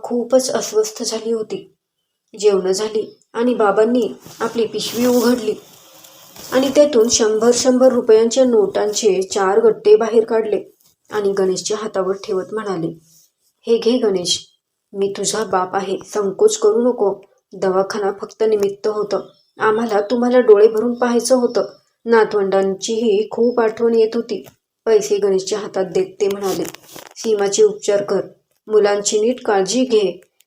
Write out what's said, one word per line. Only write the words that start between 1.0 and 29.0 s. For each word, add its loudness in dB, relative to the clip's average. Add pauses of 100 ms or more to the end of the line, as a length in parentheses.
झाली -6
होती. -8 (640)
जेवणं 2
झाली -6 (120)
आणि 0
बाबांनी 2 (260)
आपली -4
पिशवी -4
उघडली 2 (1000)
आणि 0
त्यातून 4
शंभर, 2
शंभर 4
रुपयांच्या 4
नोटांचे 0
चार 0
गट्टे 4
बाहेर 2
काढले -2 (460)
आणि -2
गणेशच्या -2
हातावर -4 (100)
ठेवत -4
म्हणाले, -6 (680)
"हे 2
घे 0
गणेश, -2 (460)
मी -4
तुझा -4
बाप -4
आहे, -4 (100)
संकोच 0
करू 2
नको. 0 (360)
दवाखाना -2
फक्त -6
निमित्त -2
होतं, -4 (380)
आम्हाला 0
तुम्हाला 0
डोळे 8
भरून -2
पाहायचं 0
होतं. 0 (380)
नातवंडांचीही 0
खूप 0
आठवण 0
येत 4
होती." -6 (380)
पैसे 2
गणेशच्या 0
हातात -4
देत -2 (140)
ते 0
म्हणाले, -4 (520)
"सीमाचे 0
उपचार 2
कर, -2 (460)
मुलांची 2